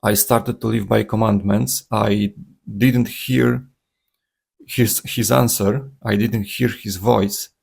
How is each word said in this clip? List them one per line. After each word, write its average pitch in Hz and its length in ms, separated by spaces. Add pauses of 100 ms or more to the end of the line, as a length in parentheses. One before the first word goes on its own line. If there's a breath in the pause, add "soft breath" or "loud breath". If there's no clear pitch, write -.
I 104 120
started 117 460
to - 60
live 113 220
by 110 160
commandments. 107 840
I 104 440 (420)
didn't 120 320
hear 127 580 (1000)
his, - 380
his 110 280
answer. 120 580 (120)
I 107 140
didn't 107 280
hear 120 240
his 101 280
voice 110 540 (120)